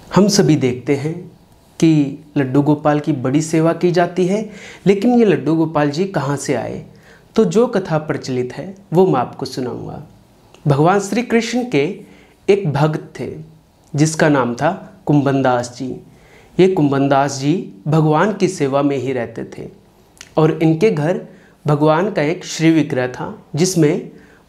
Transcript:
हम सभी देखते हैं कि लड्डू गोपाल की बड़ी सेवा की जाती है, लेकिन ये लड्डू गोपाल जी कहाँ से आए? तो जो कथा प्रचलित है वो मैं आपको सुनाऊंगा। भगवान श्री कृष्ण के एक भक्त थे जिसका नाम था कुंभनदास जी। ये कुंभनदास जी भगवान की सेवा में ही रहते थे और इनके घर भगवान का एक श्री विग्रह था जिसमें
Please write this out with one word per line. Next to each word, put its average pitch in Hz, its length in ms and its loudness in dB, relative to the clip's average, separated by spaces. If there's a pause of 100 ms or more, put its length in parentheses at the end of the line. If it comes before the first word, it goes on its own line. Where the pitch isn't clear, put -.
हम 196 200 4
सभी 156 300 4
देखते 127 380 -2
हैं 147 180 -6 (680)
कि 151 400 2 (180)
लड्डू 135 240 2
गोपाल 147 380 0
की 151 140 -2
बड़ी 131 280 0
सेवा 160 320 0
की 175 180 0
जाती 175 360 0
है, 196 220 -4 (360)
लेकिन 208 300 4
ये 233 100 6
लड्डू 147 300 2
गोपाल 156 360 0
जी 170 160 -2
कहाँ 143 300 -4
से 139 180 -4
आए? 113 280 -8 (520)
तो 220 100 4
जो 196 220 2
कथा 185 320 -2
प्रचलित 127 540 -6
है 180 200 -12 (200)
वो 185 140 4
मैं 143 120 0
आपको 120 280 -6
सुनाऊंगा। 117 540 -10 (640)
भगवान 156 340 4
श्री 196 240 -2
कृष्ण 233 420 -2
के 139 180 0 (640)
एक 196 260 2
भक्त 156 460 0
थे - 100 -8 (640)
जिसका 156 360 2
नाम 123 260 0
था 156 300 -4 (220)
कुंभनदास 135 680 0
जी। 135 100 -10 (720)
ये 180 120 6
कुंभनदास 139 680 2
जी 143 160 0 (340)
भगवान 156 460 2
की 190 140 0
सेवा 139 340 0
में 143 160 0
ही 127 160 -4
रहते 123 340 -6
थे - 180 -14 (720)
और 160 160 4
इनके 160 380 2
घर 170 300 -2 (440)
भगवान 156 460 2
का 175 120 -2
एक 175 220 -4
श्री 160 260 0
विग्रह 147 360 0
था - 200 -10 (280)
जिसमें 165 560 0 (380)